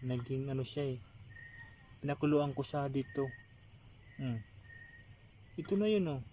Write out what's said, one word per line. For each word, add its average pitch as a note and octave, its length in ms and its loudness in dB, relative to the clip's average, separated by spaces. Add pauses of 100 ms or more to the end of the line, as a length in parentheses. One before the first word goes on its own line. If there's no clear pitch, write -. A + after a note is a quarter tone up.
Naging C3 480 0
ano C3 80 2
siya, C3+ 320 0
eh. B2+ 80 -4 (1040)
Pinakuluan C#3+ 480 6
ko C#3 80 0
siya C#3 320 2
dito. C#3 320 2 (960)
Hmm. B2 160 0 (1200)
Ito F#3+ 240 2
na G#3+ 80 6
yun, G3+ 240 6
oh. C3 80 0 (120)